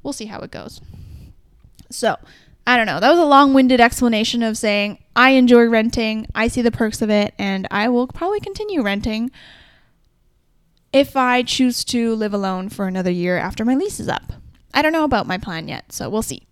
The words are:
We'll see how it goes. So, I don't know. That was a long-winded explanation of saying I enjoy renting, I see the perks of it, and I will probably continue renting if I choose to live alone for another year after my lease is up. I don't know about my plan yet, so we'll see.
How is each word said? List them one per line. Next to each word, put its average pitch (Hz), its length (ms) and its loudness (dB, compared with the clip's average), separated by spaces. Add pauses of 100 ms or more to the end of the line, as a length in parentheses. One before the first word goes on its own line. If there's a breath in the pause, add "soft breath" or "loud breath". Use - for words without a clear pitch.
We'll 294 100 -8
see 220 140 -12
how 208 120 -12
it - 120 -14
goes. - 300 -16 (1080 loud breath)
So, - 260 -2 (520 soft breath)
I 247 100 4
don't 226 80 2
know. 160 140 -4
That 220 100 4
was 339 100 6
a 339 60 4
long-winded 269 560 6
explanation 233 600 2
of 220 140 -2
saying 208 420 -2 (160)
I 254 160 6
enjoy 240 360 8
renting, 220 680 0
I 220 120 -2
see 240 140 -2
the 233 100 2
perks 220 300 -4
of 220 80 0
it, 208 300 2
and 196 320 -4
I 208 180 -2
will 247 180 2
probably 392 320 -4
continue 392 440 -6
renting 220 480 -4 (1600 soft breath)
if 269 240 2
I 247 240 2
choose 247 440 -2
to 233 280 -2
live 214 200 -4
alone 190 360 -4
for 202 160 -6
another 185 260 -2
year 180 260 -2
after 190 280 -6
my 247 100 2
lease 381 240 -4
is - 80 -6
up. - 260 -6 (380)
I 277 120 0
don't 311 100 2
know 320 100 0
about 254 220 0
my 180 140 -6
plan 160 280 -10
yet, - 240 -12
so - 180 -10
we'll 214 120 -2
see. - 300 -10